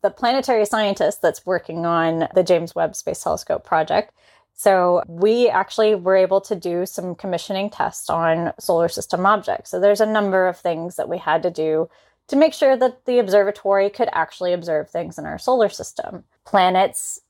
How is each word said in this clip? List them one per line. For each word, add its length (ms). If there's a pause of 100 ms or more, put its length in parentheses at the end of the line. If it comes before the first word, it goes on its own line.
the 80
planetary 560
scientist 560
that's 240
working 400
on 480
the 80
James 320
Webb 200
Space 280
Telescope 420
project. 480 (400)
So 560
we 400
actually 460
were 220
able 260
to 120
do 300
some 300
commissioning 560
tests 400
on 500
solar 280
system 360
objects. 460
So 100
there's 220
a 40
number 420
of 100
things 380
that 120
we 80
had 280
to 60
do 380 (400)
to 80
make 160
sure 240
that 300
the 120
observatory 680
could 240
actually 400
observe 380
things 280
in 60
our 140
solar 320
system. 540 (200)
Planets, 840